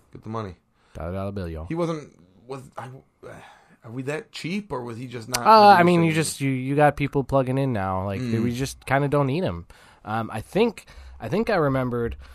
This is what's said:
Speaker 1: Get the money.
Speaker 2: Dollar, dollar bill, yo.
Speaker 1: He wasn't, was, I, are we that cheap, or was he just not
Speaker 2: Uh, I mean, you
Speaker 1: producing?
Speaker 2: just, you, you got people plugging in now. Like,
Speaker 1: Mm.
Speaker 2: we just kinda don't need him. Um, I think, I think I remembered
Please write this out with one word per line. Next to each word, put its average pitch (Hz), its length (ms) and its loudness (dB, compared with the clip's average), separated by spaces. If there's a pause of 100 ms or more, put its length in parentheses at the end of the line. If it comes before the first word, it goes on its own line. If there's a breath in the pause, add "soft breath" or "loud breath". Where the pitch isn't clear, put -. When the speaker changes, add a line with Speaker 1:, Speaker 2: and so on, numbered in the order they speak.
(120)
Speaker 1:
Get - 120 -20
the 107 60 -14
money. 110 260 -8 (400 soft breath)
Speaker 2:
Dollar, 85 180 -8
dollar 95 180 -6
bill, 98 160 -8
yo. 80 180 -10
Speaker 1:
He 160 100 -8
wasn't, 165 440 -6 (280)
was, 131 160 -14 (160)
I, 127 100 -14 (920 loud breath)
are 113 80 -18
we 131 120 -10
that 147 280 -8
cheap, 202 400 -8
or 127 120 -6
was 117 140 -12
he 127 80 -12
just 117 240 -14
not 127 160 -2
Speaker 2:
Uh, 214 220 10 (120)
I 175 40 8
mean, 175 200 6
you 165 100 4
Speaker 1:
producing? - 100 0
Speaker 2:
just, - 180 -6
you, 139 80 0
you 131 260 -2
got 147 220 4
people 143 260 -2
plugging 131 360 0
in 135 120 0
now. 95 360 -2
Like, 98 140 -4
Speaker 1:
Mm. 113 220 -2
Speaker 2:
we 120 120 0
just - 320 -6
kinda 139 200 0
don't 139 200 2
need 156 160 -2
him. 87 240 -6 (360 loud breath)
Um, 110 300 -6
I 110 80 -8
think, - 440 -2 (340 loud breath)
I 110 100 -8
think 202 220 -2
I 196 60 2
remembered 127 600 -2 (180 loud breath)